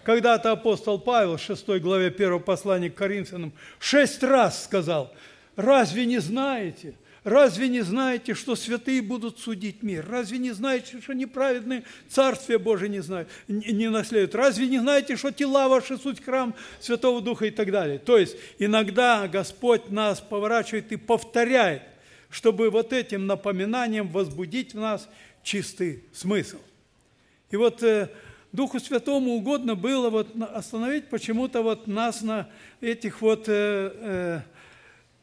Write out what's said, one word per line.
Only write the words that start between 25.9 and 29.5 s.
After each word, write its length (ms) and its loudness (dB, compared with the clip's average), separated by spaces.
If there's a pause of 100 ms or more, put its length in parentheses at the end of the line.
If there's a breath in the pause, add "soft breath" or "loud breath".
смысл. 460 -4 (920 soft breath)
И 40 -4
вот, 280 0
э, 260 2 (400 loud breath)
Духу 300 -2
Святому 560 0
угодно 400 -2